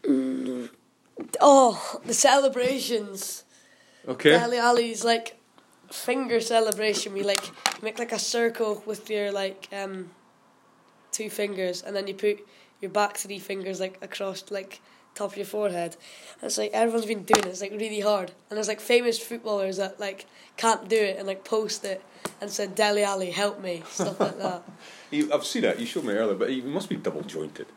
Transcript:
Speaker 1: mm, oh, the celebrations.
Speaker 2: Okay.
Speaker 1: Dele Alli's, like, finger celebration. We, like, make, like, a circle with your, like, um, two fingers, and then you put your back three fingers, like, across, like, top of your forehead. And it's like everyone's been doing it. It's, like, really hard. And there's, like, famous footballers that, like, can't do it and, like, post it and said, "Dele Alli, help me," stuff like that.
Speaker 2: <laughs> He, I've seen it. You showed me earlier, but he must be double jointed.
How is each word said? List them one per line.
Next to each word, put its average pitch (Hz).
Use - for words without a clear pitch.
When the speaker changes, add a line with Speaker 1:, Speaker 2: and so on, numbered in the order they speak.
Speaker 1:
mm, 247
oh, 262
the 233
celebrations. 247
Speaker 2:
Okay. 131
Speaker 1:
Dele 240
Alli's, 233
like, 226
finger 247
celebration. 214
We, 196
like, 196
make, 220
like, 233
a 214
circle 226
with 208
your, 208
like, 196
um, 190
two 214
fingers, 190
and 202
then 196
you 196
put 208
your 190
back 202
three 196
fingers, 190
like, 190
across, 196
like, 196
top 202
of 196
your 196
forehead. 180
And -
it's -
like 214
everyone's 226
been 208
doing 214
it. 180
It's, 180
like, 202
really 214
hard. 196
And 214
there's, 208
like, 208
famous 240
footballers 202
that, 190
like, 196
can't 220
do 226
it 196
and, 196
like, 196
post 220
it 190
and 202
said, 196
"Dele 208
Alli, 190
help 202
me," 175
stuff 190
like -
that. 185
Speaker 2:
<laughs> -
He, 147
I've 147
seen 117
it. 104
You 117
showed 143
me 107
earlier, 107
but 113
he 131
must 143
be -
double 76
jointed. 78